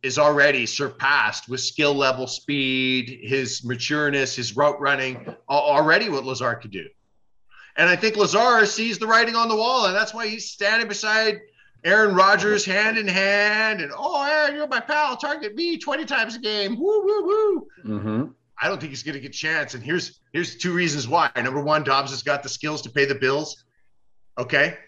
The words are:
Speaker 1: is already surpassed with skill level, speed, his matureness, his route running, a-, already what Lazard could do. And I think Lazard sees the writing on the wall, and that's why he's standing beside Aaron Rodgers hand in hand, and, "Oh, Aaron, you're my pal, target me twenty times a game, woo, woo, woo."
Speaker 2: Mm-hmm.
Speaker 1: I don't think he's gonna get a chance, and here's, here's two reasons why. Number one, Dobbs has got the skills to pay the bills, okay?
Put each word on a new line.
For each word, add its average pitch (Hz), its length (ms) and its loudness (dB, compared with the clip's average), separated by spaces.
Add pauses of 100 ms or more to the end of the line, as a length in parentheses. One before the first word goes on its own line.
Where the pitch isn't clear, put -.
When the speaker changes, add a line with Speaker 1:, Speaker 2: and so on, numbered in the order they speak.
Speaker 1:
is 135 160 -4
already 143 480 4
surpassed 117 800 -2
with 123 120 -6
skill 147 340 0
level, 131 320 0
speed, 131 960 -4
his 127 400 -4
matureness, 135 720 -2
his 117 220 -8
route 143 240 2
running, 131 460 -2
a-, - 100 -14 (120)
already 151 600 4
what 135 140 -4
Lazard 120 360 -4
could 107 120 -16
do. 87 140 -10 (880)
And 165 120 6
I 180 80 4
think 214 200 0
Lazard 214 520 4
sees 220 300 -4
the 220 80 -4
writing 233 300 4
on 233 120 2
the 220 80 0
wall, 233 300 2
and 185 80 0
that's 214 180 0
why 226 140 -6
he's 214 240 -8
standing 220 380 0
beside 214 500 0 (460)
Aaron 208 300 6
Rodgers 202 500 6
hand 214 340 0
in 208 100 -2
hand, 202 720 2
and, 143 160 -6
"Oh, 294 280 -2
Aaron, 294 300 0
you're 294 140 -4
my 254 120 -2
pal, 294 360 -2
target 285 380 -6
me 330 240 -4
twenty 294 260 -4
times 226 320 -2
a 226 40 -14
game, 214 380 -2
woo, 403 260 2
woo, 392 220 2
woo." 403 400 0 (180)
Speaker 2:
Mm-hmm. 107 400 -4 (360)
Speaker 1:
I 139 80 0
don't 190 120 -4
think 156 100 -10
he's 131 120 -12
gonna 139 180 -8
get 113 100 -16
a - 80 -14
chance, 156 360 -4
and 117 100 -12
here's, 160 360 -6 (120)
here's 165 240 -6
two 180 160 -4
reasons 156 340 -2
why. 151 300 2
Number 131 260 -2
one, 151 220 2
Dobbs 135 260 2
has 131 120 -10
got 143 200 -2
the 131 60 -12
skills 151 340 -6
to - 80 -12
pay 143 140 2
the 139 100 0
bills, 135 500 -2 (720)
okay? 151 500 0